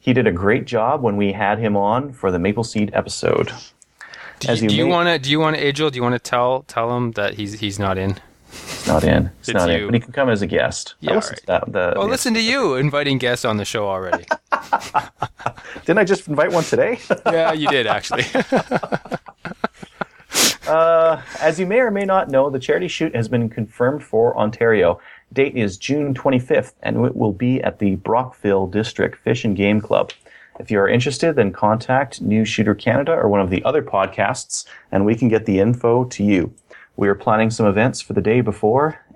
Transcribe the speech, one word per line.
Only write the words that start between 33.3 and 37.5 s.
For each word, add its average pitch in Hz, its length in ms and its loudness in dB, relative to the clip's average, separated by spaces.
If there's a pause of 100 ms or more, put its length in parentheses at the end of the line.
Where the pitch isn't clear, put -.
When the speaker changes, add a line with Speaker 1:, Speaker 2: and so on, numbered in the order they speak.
Speaker 1:
of 92 100 0
the - 140 0
other 143 180 0
podcasts, 101 840 -4 (260)
and 98 140 0
we 107 100 2
can 117 140 0
get 110 160 2
the 95 160 2
info 120 440 2
to 127 200 -6
you. 95 300 2 (420)
We 101 120 0
are 98 60 4
planning 113 360 2